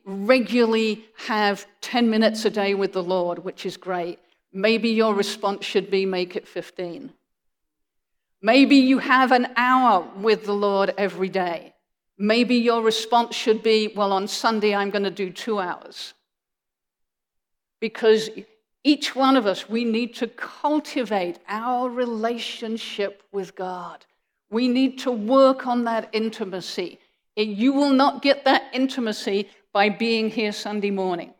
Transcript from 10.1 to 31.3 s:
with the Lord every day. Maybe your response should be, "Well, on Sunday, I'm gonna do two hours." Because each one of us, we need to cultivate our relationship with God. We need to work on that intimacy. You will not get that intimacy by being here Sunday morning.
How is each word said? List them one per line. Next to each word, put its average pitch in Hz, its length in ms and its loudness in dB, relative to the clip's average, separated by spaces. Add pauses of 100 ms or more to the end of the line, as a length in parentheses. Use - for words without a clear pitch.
with 214 300 0
the 202 80 -2
Lord 196 440 0
every 190 300 -4
day. 175 460 -6 (440)
Maybe 233 380 2
your 233 260 2
response 233 540 0
should 220 260 0
be, 220 320 2
"Well, 196 200 0
on 190 120 -2
Sunday, 214 480 0
I'm 202 160 -2
gonna 202 220 -2
do 185 180 -8
two 208 300 -6
hours." - 540 -10 (1700)
Because 220 480 2 (560)
each 285 320 0
one 262 180 4
of 240 100 2
us, 190 220 -2
we 226 160 -2
need 233 320 -2
to 233 120 -6
cultivate 226 1120 -4 (100)
our 247 400 -4
relationship 226 1300 -6 (120)
with 190 220 -8
God. 180 500 -10 (440)
We 240 200 0
need 262 300 0
to 262 120 -4
work 262 560 4
on 240 160 0
that 226 300 -4
intimacy. 202 880 -6 (380)
You 214 340 0
will 277 220 2
not 262 280 2
get 277 220 2
that 269 200 4 (100)
intimacy 220 760 -2 (220)
by 208 160 4
being 220 420 0
here 214 220 -4
Sunday 208 400 -4
morning. 185 480 -4